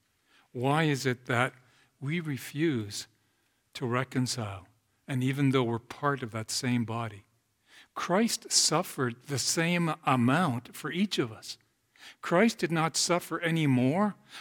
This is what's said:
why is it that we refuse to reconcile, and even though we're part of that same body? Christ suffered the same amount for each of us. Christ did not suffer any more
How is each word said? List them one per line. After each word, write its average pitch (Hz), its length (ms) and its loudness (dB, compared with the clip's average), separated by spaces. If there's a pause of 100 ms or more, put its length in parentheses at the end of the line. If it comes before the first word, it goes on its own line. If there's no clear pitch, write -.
(520)
why 139 320 2
is 135 220 2
it 123 200 -2
that 127 260 0 (480)
we 147 200 -4
refuse 143 840 -4 (680)
to - 120 -6
reconcile, 120 800 -2 (400)
and 131 160 -4
even 135 280 0
though 131 140 4
we're 117 140 -2
part 139 440 -4
of 110 100 -10
that 110 180 -8
same 123 340 0
body? 110 400 -8 (680)
Christ - 560 0
suffered 143 640 0 (100)
the 139 120 -4
same 170 560 0 (100)
amount 127 720 2
for 147 160 -10
each 185 280 -2
of 120 140 -2
us. - 240 -16 (640)
Christ 214 380 4
did 165 140 -2
not 160 240 0
suffer 175 440 0
any 165 260 2
more 139 480 4 (260)